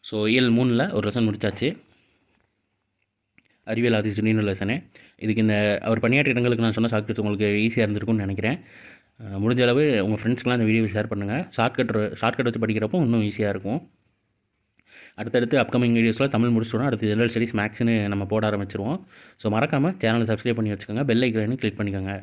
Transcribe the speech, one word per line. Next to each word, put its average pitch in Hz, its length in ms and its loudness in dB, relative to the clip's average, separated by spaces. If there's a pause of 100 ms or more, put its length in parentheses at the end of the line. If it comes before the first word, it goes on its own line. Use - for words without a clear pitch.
So - 120 -8 (120)
இயல் 123 240 4
மூணுல 120 300 2 (100)
ஒரு 104 140 0
லெசன் 110 220 0
முடிச்சாச்சு. 104 400 -2 (2000)
அறிவியல் 113 300 0
ஆத்திச்சூடின்னு 107 460 0
ஒரு 104 80 0
லெசனு. 98 240 -2 (440)
இதுக்கு 110 240 0
இந்த 107 140 4 (260)
அவர் 110 180 0
பணியாற்றிய 131 340 2
இடங்களுக்கு 120 300 0
நான் 110 120 0
சொன்ன 113 140 0
ஷார்ட்கட்ஸ் 110 320 -2
உங்களுக்கு 104 260 0 (100)
ஈஸியா 113 260 2
இருந்திருக்கும்னு 104 420 0
நினைக்கிறேன். 101 320 -2 (580)
அஹ், 98 220 -10
முடிஞ்ச 120 240 2
அளவு 123 200 4 (200)
உங்க 107 140 0
ஃப்ரெண்ட்ஸ்க்குலாம் 123 420 0
இந்த 113 80 2
வீடியோவை 110 240 2
ஷேர் 107 180 -2
பண்ணுங்க. 101 260 -4 (160)
ஷார்ட்கட், 117 420 -2 (240)
ஷார்ட்கட் 120 320 0
வச்சு 113 140 -2
படிக்கிறப்போ 107 380 0
இன்னும் 117 220 2
ஈஸியா 104 260 -2
இருக்கும். 101 320 -4 (1300)
அடுத்தடுத்து 120 440 0
அப்கமிங் 120 380 2
வீடியோஸ்ல 117 320 2
தமிழ் 117 240 2
முடிச்சிட்டோம்னா 113 360 0
அடுத்து 110 200 -2
ஜெனரல் 113 240 2
ஸ்டடீஸ் 117 220 -2
மேக்ஸ்னு 107 400 0 (140)
நம்ம 101 160 -2
போட 107 220 -2
ஆரம்பிச்சிருவோம். 104 520 -4 (380)
So 110 140 -4
மறக்காம 143 460 0
சேனலை 113 320 0
சப்ஸ்கிரைப் 113 300 -2
பண்ணி 107 140 -2
வச்சுக்கோங்க, 107 320 -6
பெல் 123 220 2
ஐகானையும் 110 340 -2
கிளிக் 107 180 -4
பண்ணிக்கோங்க. 98 440 -4